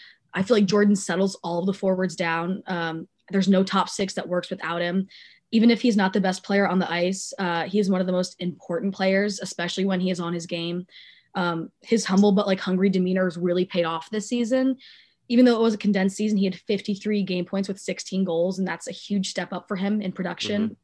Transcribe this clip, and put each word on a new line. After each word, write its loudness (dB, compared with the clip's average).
I -2
feel 4
like 6
Jordan 4
settles -2
all -4
of -2
the 0
forwards -2
down. -4
Um, -6
there's 0
no 6
top 0
six -6
that -6
works -4
without -6
him. -2
Even 6
if 4
he's 2
not 2
the 2
best -2
player 2
on 2
the 0
ice, -2
uh, -2
he -2
is 2
one 2
of 0
the 0
most -2
important -4
players, 0
especially -4
when 0
he 0
is -4
on -4
his -6
game. -6
Um, -2
his 0
humble 4
but, 4
like, 0
hungry 2
demeanor 2
has -4
really 0
paid 0
off -6
this -6
season. 0
Even 8
though 8
it 2
was 4
a -4
condensed 2
season, 0
he 4
had 0
fifty-three -2
game -2
points -4
with -8
sixteen -4
goals, 0
and -2
that's -8
a -8
huge -4
step -6
up -10
for -6
him -2
in -6
production -4